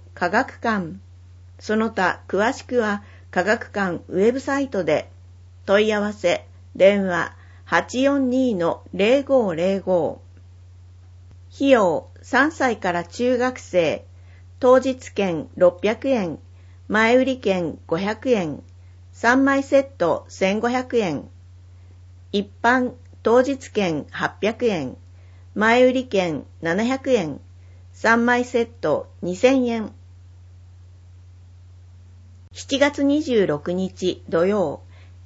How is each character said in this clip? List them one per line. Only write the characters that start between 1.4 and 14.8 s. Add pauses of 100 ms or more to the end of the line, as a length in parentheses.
そ
の
他、
詳
し
く
は、 (280)
科
学
館
ウ
ェ
ブ
サ
イ
ト
で。 (560)
問
い
合
わ
せ、 (300)
電
話、 (300)
八
四
二
の (100)
零
五
零
五。 (1300)
費
用、 (140)
三
歳
か
ら
中
学
生。 (540)
当
日